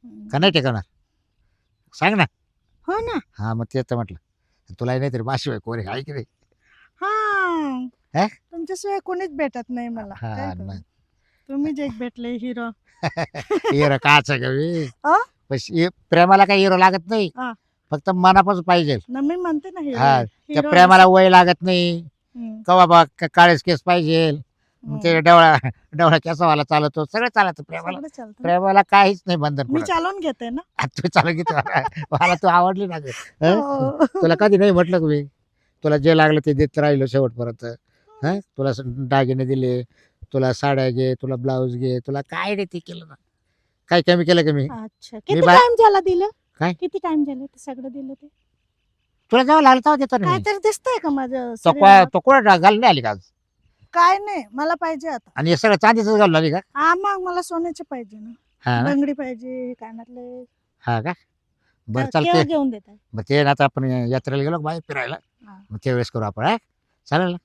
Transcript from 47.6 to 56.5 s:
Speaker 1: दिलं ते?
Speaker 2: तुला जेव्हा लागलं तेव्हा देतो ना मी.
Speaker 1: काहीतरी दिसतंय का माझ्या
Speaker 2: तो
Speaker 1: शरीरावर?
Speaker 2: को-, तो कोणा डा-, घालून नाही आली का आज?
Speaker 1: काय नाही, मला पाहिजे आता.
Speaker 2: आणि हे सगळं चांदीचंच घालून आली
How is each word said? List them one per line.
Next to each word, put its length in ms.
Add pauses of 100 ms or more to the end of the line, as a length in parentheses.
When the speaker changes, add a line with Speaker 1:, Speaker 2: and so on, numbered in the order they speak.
Speaker 1:
दिलं 220
ते? 120 (1040)
Speaker 2:
तुला 100
जेव्हा 200
लागलं 180
तेव्हा 160
देतो 220
ना 80
मी. 60
Speaker 1:
काहीतरी 260
दिसतंय 400
का 120
माझ्या 380
Speaker 2:
तो 240
Speaker 1:
शरीरावर? 320
Speaker 2:
को-, 100
तो 60
कोणा 180
डा-, 200
घालून 220
नाही 100
आली 100
का 100
आज? 80 (760)
Speaker 1:
काय 260
नाही, 340
मला 220
पाहिजे 340
आता. 260
Speaker 2:
आणि 160
हे 60
सगळं 200
चांदीचंच 420
घालून 180
आली 140